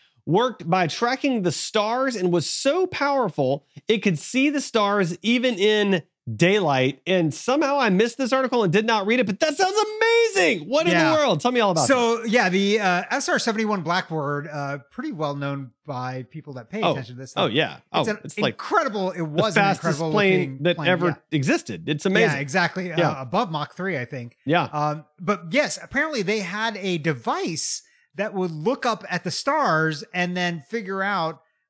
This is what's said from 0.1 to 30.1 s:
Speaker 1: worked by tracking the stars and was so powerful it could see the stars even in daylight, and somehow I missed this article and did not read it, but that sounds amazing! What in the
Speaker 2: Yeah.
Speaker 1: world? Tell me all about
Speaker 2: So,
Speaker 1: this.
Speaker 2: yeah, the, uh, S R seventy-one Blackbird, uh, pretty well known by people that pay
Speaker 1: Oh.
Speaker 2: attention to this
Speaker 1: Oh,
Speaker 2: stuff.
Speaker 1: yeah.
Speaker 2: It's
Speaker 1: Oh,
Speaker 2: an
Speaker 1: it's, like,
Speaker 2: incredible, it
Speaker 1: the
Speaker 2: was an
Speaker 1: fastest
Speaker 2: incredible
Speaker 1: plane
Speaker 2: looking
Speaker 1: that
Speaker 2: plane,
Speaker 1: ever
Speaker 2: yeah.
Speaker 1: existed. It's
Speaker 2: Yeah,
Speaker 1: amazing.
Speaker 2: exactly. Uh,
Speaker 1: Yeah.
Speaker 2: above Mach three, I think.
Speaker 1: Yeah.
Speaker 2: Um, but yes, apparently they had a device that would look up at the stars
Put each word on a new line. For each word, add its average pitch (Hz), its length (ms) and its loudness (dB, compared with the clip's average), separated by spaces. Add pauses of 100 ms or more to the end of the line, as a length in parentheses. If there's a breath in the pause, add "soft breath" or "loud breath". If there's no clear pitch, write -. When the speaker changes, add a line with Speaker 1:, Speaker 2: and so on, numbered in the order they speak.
Speaker 1:
worked 214 420 0
by 175 200 2
tracking 240 560 0
the 170 80 2
stars 240 640 0
and 180 160 0
was 175 180 0
so 359 380 0
powerful 214 760 0 (220 loud breath)
it 220 120 4
could 180 180 2
see 269 320 0
the 285 120 0
stars 202 600 0
even 240 340 2
in 202 460 2 (340)
daylight, 143 720 2
and 170 260 2
somehow 285 460 0
I 240 100 2
missed 214 280 2
this 254 160 0
article 254 300 2
and 170 100 2
did 214 120 2
not 214 220 0
read 240 120 2
it, 233 60 2
but 208 140 -4
that 311 160 2
sounds 381 200 2
amazing! 427 920 2
What 294 200 0
in 339 60 2
the 339 60 4
Speaker 2:
Yeah. 311 140 4
Speaker 1:
world? 262 260 2
Tell 247 120 2
me 247 100 2
all 202 100 4
about 151 160 4
Speaker 2:
So, 233 360 4
Speaker 1:
this. 226 80 -2
Speaker 2:
yeah, 214 180 4
the, 196 300 2
uh, 185 300 2
S 277 200 -2
R 294 100 2
seventy-one 214 420 -2
Blackbird, 156 720 -2
uh, 143 280 -6 (120)
pretty 294 220 -8
well 147 220 -4
known 139 360 -6 (140)
by 127 440 -8
people 147 240 -16
that 120 160 -16
pay 214 120 -6
Speaker 1:
Oh. 175 100 2
Speaker 2:
attention 123 240 -6
to 127 60 -16
this 131 160 -18
Speaker 1:
Oh, 196 100 0
Speaker 2:
stuff. 107 60 -2
Speaker 1:
yeah. 120 220 0 (180)
Speaker 2:
It's 160 140 0
Speaker 1:
Oh, 214 40 -2
Speaker 2:
an 208 140 -6
Speaker 1:
it's, 143 120 -10
like, 143 180 0
Speaker 2:
incredible, 214 560 -2
it 160 80 -10
Speaker 1:
the 165 60 -2
Speaker 2:
was 170 300 0
an 202 80 4
Speaker 1:
fastest 190 220 0
Speaker 2:
incredible 160 260 0
Speaker 1:
plane 190 280 4 (120)
Speaker 2:
looking 135 120 -10
Speaker 1:
that 175 120 2
Speaker 2:
plane, 160 140 0
Speaker 1:
ever 180 180 2
Speaker 2:
yeah. 160 80 0 (160)
Speaker 1:
existed. 131 560 -2
It's 151 180 -2
Speaker 2:
Yeah, 185 60 4
Speaker 1:
amazing. 151 280 4
Speaker 2:
exactly. 175 520 -2
Uh, 156 80 -4
Speaker 1:
Yeah. 151 220 0
Speaker 2:
above 175 300 -2
Mach 147 220 -6
three, 180 240 -6
I 123 80 -4
think. 120 300 -12 (100)
Speaker 1:
Yeah. 156 200 2
Speaker 2:
Um, 151 400 -4 (140)
but 185 320 -4
yes, 277 300 0
apparently 269 420 -4
they 208 160 -2
had 208 380 -6
a 185 200 -2
device 165 840 -4 (320 soft breath)
that 196 180 -6
would 185 180 -2
look 214 340 -4
up 220 240 -2
at 175 140 -4
the 165 80 -4
stars 160 720 0 (100)